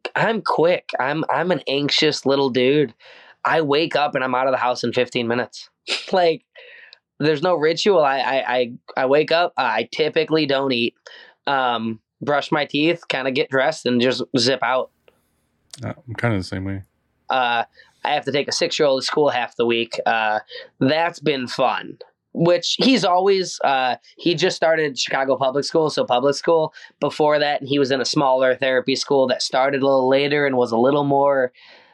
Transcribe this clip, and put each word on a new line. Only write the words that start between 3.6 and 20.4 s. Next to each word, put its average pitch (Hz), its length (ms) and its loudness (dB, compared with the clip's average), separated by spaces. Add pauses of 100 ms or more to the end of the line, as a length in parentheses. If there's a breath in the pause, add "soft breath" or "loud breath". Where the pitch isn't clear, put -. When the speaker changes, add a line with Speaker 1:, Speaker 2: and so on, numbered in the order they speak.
Speaker 1:
wake 147 340 0
up 147 180 0
and 131 80 -2
I'm 127 120 -2
out 131 120 0
of 135 60 2
the 123 60 0
house 123 260 -2
in 117 80 -2
fifteen 123 360 -2
minutes. 120 460 -6
<laughs> - 380 -10
Like, 175 320 2 (760 loud breath)
there's 147 240 0
no 180 120 2
ritual. 165 500 2
I, 135 140 2
I, 123 380 -2
I, 123 160 0 (240)
I 131 100 0
wake 151 260 2
up. 170 240 2
I 117 360 -2
typically 151 540 0
don't 135 260 0
eat. 120 220 -2 (520 loud breath)
Um, 120 540 -2 (200)
brush 143 320 -2
my 151 120 0
teeth, 151 440 -2
kinda 135 220 -4
get 131 200 -2
dressed, 135 360 0
and 123 140 2
just 123 220 0 (160)
zip 123 240 0
out. 127 280 -2 (920)
Speaker 2:
Uh, 107 80 -8 (140)
I'm 117 80 -12
kinda 117 220 -2
the 92 80 -4
same 95 200 -10
way. 98 180 -8 (460)
Speaker 1:
Uh, 120 360 -2 (400 soft breath)
I 147 100 -2
have 147 120 -2
to 135 60 -4
take 139 160 -2
a - 40 -6
six-year-old 143 500 0
to - 40 -6
school 147 240 2
half 123 260 -4
the 117 100 0
week. 117 380 -2
Uh, 110 360 0 (400 loud breath)